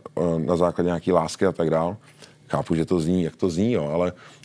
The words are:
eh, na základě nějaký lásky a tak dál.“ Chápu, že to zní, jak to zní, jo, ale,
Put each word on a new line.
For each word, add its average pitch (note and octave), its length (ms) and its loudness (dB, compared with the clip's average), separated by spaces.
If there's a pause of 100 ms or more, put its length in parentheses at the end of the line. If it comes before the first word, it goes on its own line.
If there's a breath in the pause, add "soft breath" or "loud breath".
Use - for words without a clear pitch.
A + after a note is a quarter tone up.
(160)
eh, E2 220 0
na E2+ 180 0
základě F2 300 0
nějaký F2 260 0
lásky E2 340 2
a F2+ 60 2
tak D#2+ 180 -2
dál.“ E2 260 0 (520 loud breath)
Chápu, - 260 -2
že D#2+ 100 0
to F2+ 160 0
zní, F2+ 220 0
jak D#2+ 140 -6
to F#2+ 140 -2
zní, G2+ 220 0
jo, D2+ 200 -2
ale, F2 200 0 (320 loud breath)